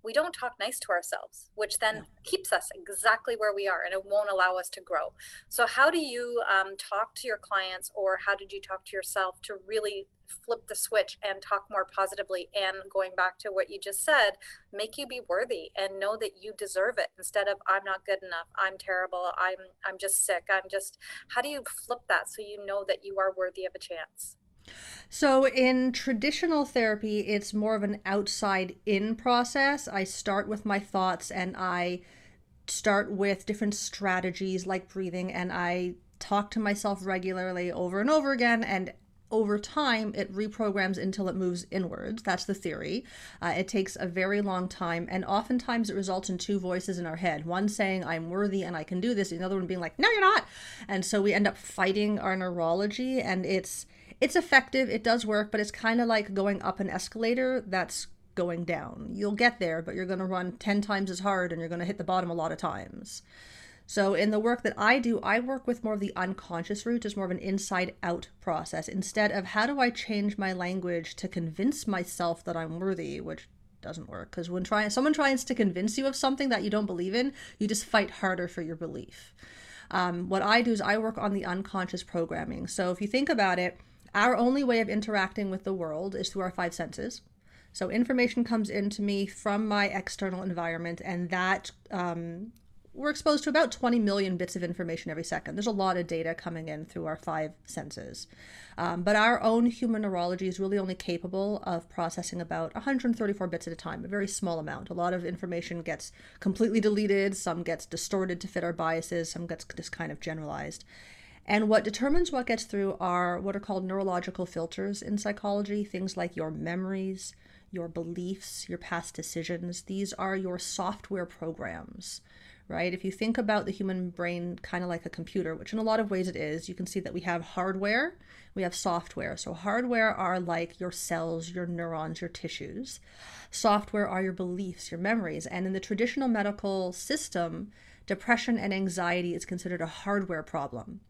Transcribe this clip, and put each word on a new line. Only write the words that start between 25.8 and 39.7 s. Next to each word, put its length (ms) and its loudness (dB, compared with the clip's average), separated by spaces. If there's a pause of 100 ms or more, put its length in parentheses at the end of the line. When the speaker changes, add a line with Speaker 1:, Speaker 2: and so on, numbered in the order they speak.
Speaker 2:
traditional 720 2
therapy, 560 2
it's 340 0
more 220 2
of 80 0
an 200 -2
outside 680 0 (100)
in 300 2
process. 720 4
I 160 -2
start 460 0
with 160 -4
my 160 2
thoughts, 500 0
and 260 -4
I 460 0 (640)
start 460 2
with 340 0
different 300 0
strategies 880 -2
like 260 -4
breathing, 400 -4
and 200 -2
I 420 0 (240)
talk 320 2
to 80 0
myself 480 0
regularly 640 0
over 300 0
and 100 4
over 220 6
again, 320 4
and 280 0 (360)
over 300 4
time, 560 0